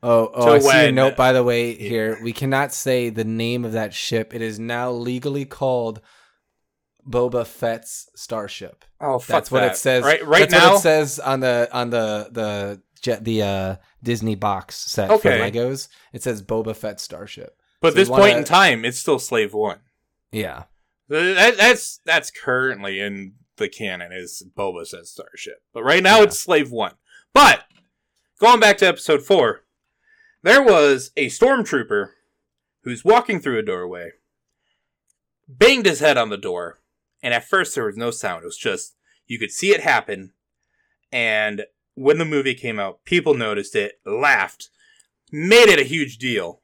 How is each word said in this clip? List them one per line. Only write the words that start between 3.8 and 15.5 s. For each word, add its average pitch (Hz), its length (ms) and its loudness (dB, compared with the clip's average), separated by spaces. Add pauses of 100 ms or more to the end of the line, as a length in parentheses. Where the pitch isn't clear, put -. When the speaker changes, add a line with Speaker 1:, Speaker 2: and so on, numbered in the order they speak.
Speaker 1:
ship. - 400 -6
It 113 80 -8
is 110 160 -8
now 120 320 -6
legally 127 560 -6
called 120 560 -6 (1040)
Boba 120 380 -2
Fett's - 680 -10
starship. - 720 -14 (160)
Speaker 2:
Oh, 135 180 -4
fuck 127 160 -12
Speaker 1:
That's 120 160 -2
what 131 100 0
Speaker 2:
that. 113 120 0
Speaker 1:
it 95 40 -8
says. 127 280 0
Speaker 2:
Right, 147 220 2
right 151 140 4
Speaker 1:
That's 151 120 4
Speaker 2:
now 175 200 6
Speaker 1:
what 202 60 6
it 185 40 0
says 156 360 2
on 135 220 -2
the, 120 320 0
on 123 160 -4
the, 110 420 -4
the 101 520 -8 (180)
jet, 110 240 -6
the, 110 180 -2
uh, 95 340 -4 (260)
Disney 110 320 -4
box 98 420 -6
set - 340 -6
Speaker 2:
Okay. 185 280 2
Speaker 1:
for 110 200 -4